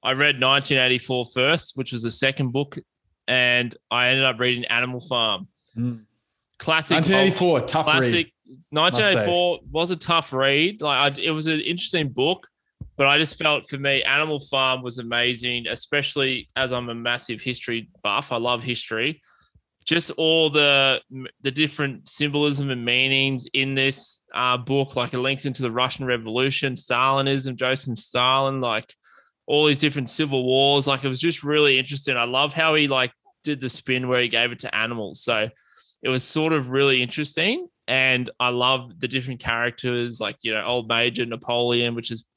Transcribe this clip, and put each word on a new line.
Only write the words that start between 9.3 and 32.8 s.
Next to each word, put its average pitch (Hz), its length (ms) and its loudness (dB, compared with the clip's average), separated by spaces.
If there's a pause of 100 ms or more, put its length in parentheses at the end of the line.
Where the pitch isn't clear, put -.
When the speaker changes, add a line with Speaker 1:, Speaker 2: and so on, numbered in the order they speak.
Speaker 1:
was 170 180 0
a 180 60 -2
tough 165 360 0
read. 139 480 2
Like, 143 380 2
I, - 20 -10
it 165 120 -2
was 156 160 -2
an 156 100 0
interesting 165 520 -2
book, 139 360 0 (500)
but 139 120 4
I 143 100 4
just 156 200 0
felt, 151 300 0
for 143 80 -10
me, 139 280 0
Animal 151 340 0
Farm 131 440 0
was 123 160 -8
amazing, 120 680 -2
especially 131 880 -2
as 131 180 0
I'm 123 180 -4
a 117 40 -6
massive 117 460 -4
history 117 500 -6 (140)
buff. 110 260 0
I 123 60 -2
love 120 260 -2
history. 123 580 -4 (640)
Just - 280 -2
all 160 360 2
the, 139 520 2 (400)
the 135 100 -2
different 143 580 -2
symbolism 147 640 0
and 123 140 -4
meanings 135 680 2
in 135 220 0
this, 135 480 -2 (100)
uh, 123 260 0
book, 135 360 -2
like, 120 200 -2
it 127 40 -2
links 135 260 -2
into 131 180 -6
the 120 100 -2
Russian 123 320 -2
Revolution, 127 680 -2
Stalinism, 135 840 0
Joseph 127 420 -2
Stalin, 135 640 0
like, 113 340 -4 (520)
all 147 180 2
these 143 140 4
different 143 320 -2
civil 139 340 -2
wars. 135 420 4
Like, 135 180 0
it 139 40 0
was 127 140 -4
just 165 200 -2
really 147 360 4
interesting. 135 400 -4
I 117 60 0
love 135 280 0
how 160 220 2
he, 151 120 4